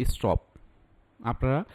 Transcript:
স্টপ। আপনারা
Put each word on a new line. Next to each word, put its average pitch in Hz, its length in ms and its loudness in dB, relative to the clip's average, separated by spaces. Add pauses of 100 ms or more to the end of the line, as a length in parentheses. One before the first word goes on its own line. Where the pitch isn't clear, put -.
স্টপ। - 340 2 (840)
আপনারা 131 400 0 (120)